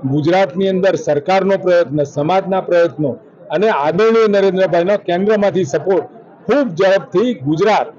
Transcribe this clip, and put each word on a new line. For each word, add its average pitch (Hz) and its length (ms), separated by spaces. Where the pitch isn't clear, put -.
ગુજરાતની 175 640
અંદર 185 280
સરકારનો 185 600
પ્રયત્ન, 170 460
સમાજના 180 580
પ્રયત્નો 156 560
અને 180 180
આદરણીય 208 600
નરેન્દ્રભાઈનો 190 680
કેન્દ્રમાંથી 190 680
સપોર્ટ 165 400
ખૂબ 254 220
ઝડપથી 190 640
ગુજરાત 156 520